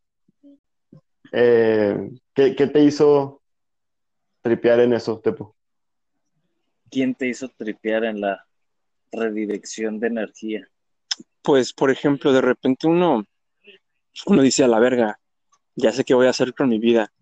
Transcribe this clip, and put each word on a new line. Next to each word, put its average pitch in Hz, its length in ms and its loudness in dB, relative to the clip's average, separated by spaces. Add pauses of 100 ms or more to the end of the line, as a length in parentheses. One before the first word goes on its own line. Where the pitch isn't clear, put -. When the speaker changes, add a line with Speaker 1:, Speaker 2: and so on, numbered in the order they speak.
(1300)
Speaker 1:
Eh, 110 800 2 (240)
¿qué, 135 220 2
qué 143 100 0
te 151 160 2
hizo 147 600 2 (1000)
tripear 117 380 2
en 123 140 4
eso, 113 260 -6
Tepo? - 340 -6 (1400)
Speaker 2:
¿Quién 131 240 -4
te 127 140 -6
hizo 123 220 -10
tripear 110 540 -6
en 107 160 -6
la 98 260 -6 (680)
redirección 107 880 -8
de 117 80 -2
energía? 107 600 -10 (760)
Speaker 3:
Pues, 135 300 0
por 139 180 0
ejemplo, 143 420 0
de 131 80 4
repente 127 460 -2
uno, 165 380 0 (1000)
uno 190 160 4
dice, 135 220 2
"A 127 40 2
la 113 120 2
verga, 120 400 0 (560)
ya 127 160 0
sé 127 120 -4
qué 135 100 2
voy 127 120 4
a 127 40 4
hacer 123 240 -2
con 143 140 -2
mi 113 100 0
vida. 113 440 0